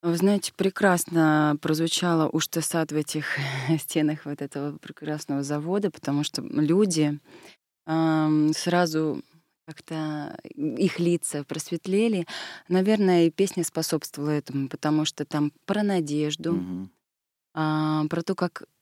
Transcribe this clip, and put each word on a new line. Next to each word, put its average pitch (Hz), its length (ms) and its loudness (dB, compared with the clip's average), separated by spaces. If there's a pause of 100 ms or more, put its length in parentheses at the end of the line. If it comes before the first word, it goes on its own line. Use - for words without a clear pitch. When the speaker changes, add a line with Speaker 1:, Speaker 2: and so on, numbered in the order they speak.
Speaker 1:
Вы 170 140 2
знаете, 190 400 2
прекрасно 165 1040 2
прозвучало 160 680 2
«Уж - 200 -2
ты 165 140 -4
сад» 160 300 -2
в 151 40 -2
этих 151 400 -4
<laughs> 139 420 -2
стенах 151 460 -2
вот 147 180 -8
этого 143 360 -8
прекрасного 151 680 -6
завода, 165 480 -2
потому 143 320 -2
что - 180 -4
люди, 156 800 2 (680)
ам, 156 680 2
сразу 156 680 0 (420)
как-то 156 720 -8 (200)
их 143 420 0
лица 170 460 0
просветлели. 185 840 -2 (420)
Наверное, 185 580 4
и 165 40 6
песня 190 320 0
способствовала 151 680 -2
этому, 139 380 -2
потому 151 360 0
что 151 200 -6
там 147 280 -2 (140)
про 208 180 0
надежду, 156 720 0
Speaker 2:
Мгм. 92 360 -6 (640)
Speaker 1:
а, 156 540 0
про 170 140 -2
то, 190 120 -2
как, - 300 -4 (180)